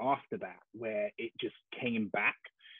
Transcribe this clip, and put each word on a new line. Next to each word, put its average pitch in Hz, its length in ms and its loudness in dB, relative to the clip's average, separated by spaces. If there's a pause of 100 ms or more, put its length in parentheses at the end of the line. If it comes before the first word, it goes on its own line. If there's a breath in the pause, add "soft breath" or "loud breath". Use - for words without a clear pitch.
after 127 360 2
that 90 220 -8 (120)
where 107 460 0
it 113 240 -6
just 117 140 -2 (240)
came 113 340 2
back, 104 240 2 (420 soft breath)